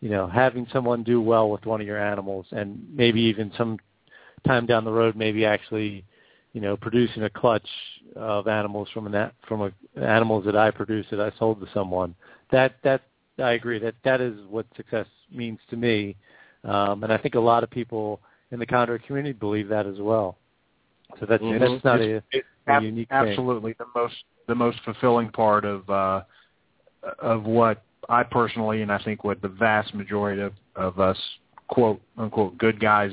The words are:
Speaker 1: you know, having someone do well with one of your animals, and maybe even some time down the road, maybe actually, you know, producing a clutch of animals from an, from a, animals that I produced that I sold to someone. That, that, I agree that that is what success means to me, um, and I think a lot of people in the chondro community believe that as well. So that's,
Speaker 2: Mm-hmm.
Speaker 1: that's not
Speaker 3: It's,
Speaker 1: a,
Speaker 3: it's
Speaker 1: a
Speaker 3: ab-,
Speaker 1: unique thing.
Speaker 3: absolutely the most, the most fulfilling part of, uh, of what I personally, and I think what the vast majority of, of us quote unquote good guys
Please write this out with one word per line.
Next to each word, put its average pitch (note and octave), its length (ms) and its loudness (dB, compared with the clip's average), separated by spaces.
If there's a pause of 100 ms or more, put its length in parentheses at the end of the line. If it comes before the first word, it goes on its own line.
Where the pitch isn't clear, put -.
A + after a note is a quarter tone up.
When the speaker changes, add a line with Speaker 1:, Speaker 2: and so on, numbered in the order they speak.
Speaker 1:
you A2 100 -6
know, F#2+ 180 0
having A#2+ 440 2
someone A#2+ 300 0
do A#2 180 2
well A2 300 4
with G2+ 160 -6
one A2 140 -2
of G#2 60 -8
your G#2 120 -6
animals, G2 540 -4
and G#2 420 -8
maybe A#2 280 4
even G#2+ 360 0
some A2+ 200 -2 (680)
time B2 180 4
down A2+ 200 2
the A2 80 -4
road, A2+ 240 2
maybe A2 280 0
actually, G#2 600 -2 (480)
you A2+ 80 -10
know, G2+ 160 -2
producing A2+ 480 0
a G2+ 60 -2
clutch A2+ 360 0 (480)
of G#2+ 320 -4
animals G#2 480 -2
from G#2 180 -8
an, G#2 180 -2 (180)
from G#2+ 140 -4
a, - 380 -10
animals A2 440 2
that G2+ 100 0
I G#2+ 160 4
produced G#2 400 -4
that G#2 100 -4
I G#2 160 -4
sold A2+ 240 0
to F#2 140 -12
someone. F#2 400 -4 (380)
That, C3 320 4
that, C3+ 180 2 (380)
I B2+ 120 2
agree A#2 280 -2
that A2+ 240 -6
that C3 160 2
is B2 140 -4 (140)
what G#2+ 180 -8 (100)
success G#2+ 300 -6 (260)
means A#2 260 -8 (120)
to A#2+ 60 -8
me, G#2+ 380 0 (480)
um, G2+ 400 0
and A2 100 0
I A2 60 2
think - 160 -4
a A#2+ 60 2
lot A#2 240 4
of A2+ 60 -6
people A2 500 -6 (320)
in A#2+ 80 -8
the A#2 60 -6
chondro A#2+ 380 0
community C#3 280 -6
believe G#2 360 -4
that G#2+ 180 -2
as G2 120 -10
well. G#2 400 0 (800)
So G#2+ 80 -10
that's, G#2 160 4
Speaker 2:
Mm-hmm. A2 160 0
Speaker 1:
that's B2+ 260 2
not A#2+ 160 6
Speaker 3:
It's, A2 320 -2
Speaker 1:
a, C3+ 60 0
Speaker 3:
it's B2+ 80 -6 (220)
Speaker 1:
a - 20 4
Speaker 3:
ab-, C#3+ 140 4
Speaker 1:
unique A2+ 240 -6
thing. C3+ 100 0
Speaker 3:
absolutely A2+ 640 -2
the A#2+ 60 -12 (100)
most, A#2+ 180 -2 (320)
the A#2 80 -2
most A#2+ 300 0
fulfilling A#2 460 2
part G#2+ 340 4
of, G2+ 260 -6
uh, F#2+ 320 2 (960)
of A2+ 260 -2
what A2+ 380 2 (260)
I A#2+ 140 4
personally, A2 580 -2
and G#2 100 -2
I G2+ 120 0
think G#2+ 200 -6
what G2+ 200 -4
the G2+ 60 -4
vast G#2+ 460 2
majority G2+ 460 -4
of, G2+ 140 -6 (220)
of F#2 220 -4
us F#2+ 200 2 (500)
quote A2 320 2 (160)
unquote G#2+ 400 -2
good A2 240 2
guys G#2 320 4